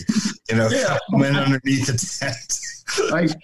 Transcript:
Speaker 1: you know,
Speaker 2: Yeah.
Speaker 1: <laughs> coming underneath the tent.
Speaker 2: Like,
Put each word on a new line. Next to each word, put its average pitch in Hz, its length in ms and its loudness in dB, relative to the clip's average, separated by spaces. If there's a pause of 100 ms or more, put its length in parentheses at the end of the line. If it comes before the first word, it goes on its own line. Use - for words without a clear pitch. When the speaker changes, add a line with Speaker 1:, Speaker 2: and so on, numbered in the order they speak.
(500)
Speaker 1:
you 113 80 2
know, 113 120 4
Speaker 2:
Yeah. 233 340 2
Speaker 1:
<laughs> - 80 -10
coming 139 240 4
underneath 135 520 2
the 127 100 0 (220)
tent. - 400 -6 (520)
Speaker 2:
Like, 165 180 2 (140)